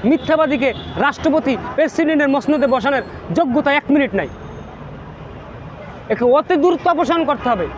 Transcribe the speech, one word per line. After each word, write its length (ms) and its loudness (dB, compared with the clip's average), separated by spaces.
মিথ্যাবাদীকে 640 2
রাষ্ট্রপতি, 600 0
প্রেসিডেন্টের 540 2
মসনদে 380 2
বসানোর 360 2
যোগ্যতা 380 2
এক 180 0
মিনিট 240 4
নাই। 140 -2
একে 160 0
অতি 320 4
দ্রুত 320 2
অপসারণ 360 2
করতে 280 -2
হবে। 140 0